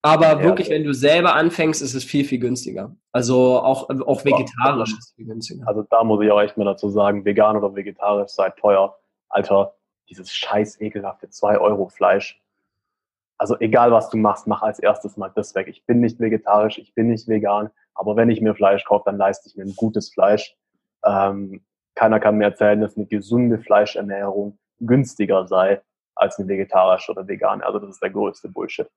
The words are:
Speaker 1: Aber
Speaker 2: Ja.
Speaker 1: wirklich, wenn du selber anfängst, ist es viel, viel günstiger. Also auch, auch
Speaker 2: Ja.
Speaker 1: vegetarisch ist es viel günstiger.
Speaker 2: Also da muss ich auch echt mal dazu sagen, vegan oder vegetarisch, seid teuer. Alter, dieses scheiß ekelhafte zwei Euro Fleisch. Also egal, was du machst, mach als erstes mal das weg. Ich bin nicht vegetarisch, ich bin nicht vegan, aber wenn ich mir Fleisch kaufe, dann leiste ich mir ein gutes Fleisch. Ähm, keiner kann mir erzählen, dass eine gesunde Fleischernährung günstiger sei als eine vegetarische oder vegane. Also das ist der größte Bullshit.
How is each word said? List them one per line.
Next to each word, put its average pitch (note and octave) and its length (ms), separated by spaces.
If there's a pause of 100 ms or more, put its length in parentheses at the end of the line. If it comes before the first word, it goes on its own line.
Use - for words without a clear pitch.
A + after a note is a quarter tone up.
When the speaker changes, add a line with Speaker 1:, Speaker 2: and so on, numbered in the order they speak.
Speaker 1:
Aber D#3+ 240 (140)
Speaker 2:
Ja. - 20
Speaker 1:
wirklich, F3 280
wenn D#3 120
du D3 120
selber D#3 400
anfängst, D#3+ 480
ist B2+ 120
es C3 100
viel, C#3+ 200
viel B2+ 160
günstiger. B2 560 (160)
Also B2+ 480
auch, C3 300
auch C3+ 340
Speaker 2:
Ja. - 0
Speaker 1:
vegetarisch B2+ 680
ist A2 60
es - 160
viel A2+ 120
günstiger. A2+ 420
Speaker 2:
Also G#2+ 140
da A2+ 200
muss G#2+ 220
ich G#2 60
auch G#2 100
echt G#2 160
mal G#2+ 80
dazu G2+ 260
sagen, G2+ 340
vegan G#2+ 320
oder G2+ 200
vegetarisch, G2+ 540
seid F#2+ 260
teuer. G2+ 400 (320)
Alter, G2 460 (340)
dieses F2+ 240
scheiß G#2+ 480
ekelhafte G2+ 500
zwei G#2 280
Euro G#2 300
Fleisch. - 520 (1000)
Also G#2+ 220
egal, A#2+ 320
was A2 180
du A#2 60
machst, G#2+ 300
mach G#2 160
als A2 160
erstes - 380
mal A2 180
das - 200
weg. F#2+ 140
Ich - 160
bin A#2+ 160
nicht A#2 180
vegetarisch, G#2+ 600
ich - 160
bin A#2 140
nicht A2+ 200
vegan, G#2 420 (240)
aber G#2 220
wenn A#2 140
ich G#2+ 100
mir G#2+ 140
Fleisch G2+ 300
kaufe, G#2 220
dann G2+ 120
leiste G2 300
ich - 80
mir F#2+ 80
ein - 120
gutes A2 360
Fleisch. G#2 440 (480)
Ähm, G2 600 (300)
keiner A2 260
kann G#2+ 180
mir G#2+ 60
erzählen, G#2 360
dass G#2 160
eine G#2 100
gesunde A#2 520
Fleischernährung G2+ 1000 (220)
günstiger G#2+ 680
sei F#2+ 340 (340)
als - 240
eine F#2+ 80
vegetarische F#2+ 680
oder F#2+ 140
vegane. G2+ 380
Also G2+ 140
das G2+ 120
ist - 120
der G2 80
größte G2+ 380
Bullshit. - 380 (100)